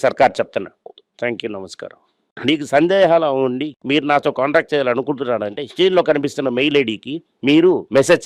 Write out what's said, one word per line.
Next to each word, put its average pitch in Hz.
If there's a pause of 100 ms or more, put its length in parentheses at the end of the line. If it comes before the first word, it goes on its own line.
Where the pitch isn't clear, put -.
సర్కార్ 123
చెప్తున్నారు. - (440)
Thank 120
you, 113
నమస్కారం. 95 (480)
మీకు 147
సందేహాలు 165 (200)
ఉండి 131 (220)
మీరు 143
నాతో 143 (100)
కాంటాక్ట్ 147
చేయాలనుకుంటున్నారంటే 123 (100)
స్క్రీన్లో 180
కనిపిస్తున్న 143
మెయిల్ 143
ఐడికి 113 (340)
మీరు 165 (260)
మెసేజ్ 156